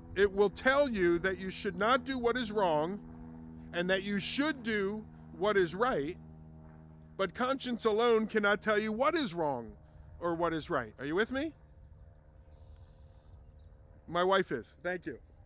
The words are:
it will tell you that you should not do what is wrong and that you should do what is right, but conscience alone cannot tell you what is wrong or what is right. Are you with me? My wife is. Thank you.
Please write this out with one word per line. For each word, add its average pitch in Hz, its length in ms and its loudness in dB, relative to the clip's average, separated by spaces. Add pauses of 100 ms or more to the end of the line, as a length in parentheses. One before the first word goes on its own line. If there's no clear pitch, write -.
(160)
it 196 160 4
will 196 180 4
tell 277 380 2
you 175 320 2
that 185 180 0
you 190 120 -6
should 180 260 -4
not 247 280 2
do 262 140 -2
what 233 180 2
is 233 140 -2
wrong 180 500 2 (720)
and 175 160 -2
that 190 140 2
you 202 160 -2
should 269 460 0
do 214 420 -2 (320)
what 202 180 2
is 175 200 2
right, 180 420 0 (960)
but 190 180 -2
conscience 247 500 -2
alone 220 420 4
cannot 208 340 2
tell 214 180 2
you 214 120 0
what 269 240 2
is 262 180 0
wrong 131 440 -2 (420)
or 170 160 0
what 170 180 2
is 156 180 -4
right. 120 280 0
Are 131 60 -8
you 151 100 -2
with 220 160 2
me? 277 220 -2 (2500)
My 170 160 2
wife 190 260 4
is. 120 320 -6
Thank 180 240 -4
you. 131 120 -8 (280)